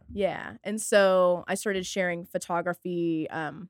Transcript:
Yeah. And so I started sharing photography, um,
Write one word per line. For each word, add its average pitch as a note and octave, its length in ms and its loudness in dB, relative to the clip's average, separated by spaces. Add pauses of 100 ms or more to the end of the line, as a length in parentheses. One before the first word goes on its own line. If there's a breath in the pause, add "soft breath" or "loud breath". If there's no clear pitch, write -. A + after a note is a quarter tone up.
(140)
Yeah. F#3 500 -4
And G#3 180 -6
so F#3 680 6
I F#3+ 80 -2
started F#3+ 300 -4
sharing F3 400 -2
photography, E3+ 1080 -2
um, D#3 380 -8